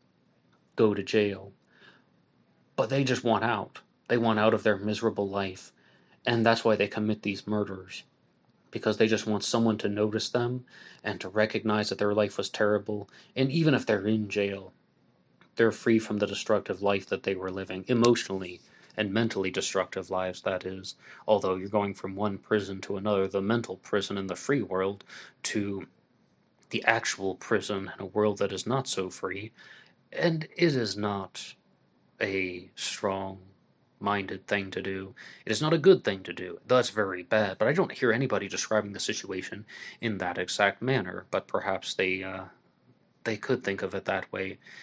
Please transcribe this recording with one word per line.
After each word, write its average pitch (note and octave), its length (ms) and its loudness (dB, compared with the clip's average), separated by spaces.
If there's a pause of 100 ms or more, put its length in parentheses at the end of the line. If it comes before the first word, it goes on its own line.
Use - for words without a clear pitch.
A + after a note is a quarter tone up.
(760)
go G#2+ 180 6
to G2+ 80 -2
jail, G2 500 0 (1200)
but A2+ 140 2
they C#3 120 2
just B2 220 0
want A2 200 4
out. A2+ 360 -2 (280)
They A#2+ 100 4
want A2+ 200 4
out A2 160 6
of G#2+ 80 -2
their G#2 140 4
miserable G#2 520 0
life, G2 440 -4 (520)
and A#2 220 4
that's A#2 180 6
why A2 120 6
they G#2 100 2
commit G#2+ 360 -2
these G2+ 240 -4
murders, G2 580 -4 (640)
because A2 260 0
they A2+ 100 6
just G#2+ 200 0
want G#2 180 0
someone A2+ 340 2
to G#2 100 -2
notice G#2 400 0
them B2 360 -2 (380)
and G2+ 180 -6
to F#2+ 80 -8
recognize G#2+ 600 0
that F#2+ 100 -4
their G#2 160 2
life G#2 220 2
was G2 120 -4
terrible. G#2 600 0 (280)
And C3+ 140 0
even D#3 240 4
if - 120 0
they're G#2 200 2
in G#2+ 220 2
jail, G2+ 440 -2 (840)
they're A2+ 160 4
free A#2 260 2
from G#2+ 200 -2
the G2+ 80 2
destructive G2 560 -2
life G2+ 260 0
that F#2+ 160 -4
they G2 100 0
were F#2 160 -6
living, F#2 380 -8
emotionally G#2+ 720 2 (360)
and G#2 160 -2
mentally G#2+ 380 0
destructive F#2 580 -2
lives, F#2 340 -4
that F#2+ 220 -2
is. F#2+ 300 -10 (320)
Although G2 300 4
you're F#2+ 120 -6
going G2+ 260 0
from F#2+ 200 -8
one G2 240 -2
prison G2 440 -2
to G2+ 140 -6
another, G2 300 2
the G2 160 -2
mental A2+ 340 0
prison G2+ 400 -2
in G2 120 -4
the F#2 80 -6
free C#3 260 0
world F#2+ 400 -2 (420)
to G2+ 420 -4 (840)
the - 140 -6
actual G2 500 0
prison F#2+ 600 -2
in - 80 -12
a G2 40 -6
world G#2 320 2
that G2 140 0
is F#2 140 -8
not C3 200 0
so F#2 240 -4
free, G2 400 -8 (640)
and E3 320 0 (120)
it E3 180 4
is G#2+ 220 -2
not G2+ 580 -6 (640)
a F#2 540 -4
strong-minded F#2+ 1700 -6
thing G2 240 0
to F#2+ 120 -6
do. F#2+ 320 -8 (320)
It A2 60 -2
is A2 100 0
not D#3 100 2
a E3 60 4
good F#3 260 8
thing F#2+ 200 -2
to - 80 -10
do. F2 340 -10
That's - 240 4
very F#2+ 320 -2
bad, G2 360 2
but A2 100 4
I C#3+ 40 4
don't F#3+ 200 2
hear A#2+ 200 2
anybody G#2+ 360 0
describing G2+ 440 -2
the G2+ 80 -10
situation G2+ 680 -6 (340)
in G#2+ 180 -2
that F2+ 200 -4
exact G2 440 2
manner, F#2 480 -2
but G2 160 -2
perhaps F#2 480 -2
they, F#2 280 0
uh, F#2+ 220 -8 (800)
they A2 120 -2
could - 260 -2
think G2 200 -2
of F#2+ 120 -4
it F#2+ 120 -6
that F#2+ 260 -2
way. F#2+ 260 -6 (240)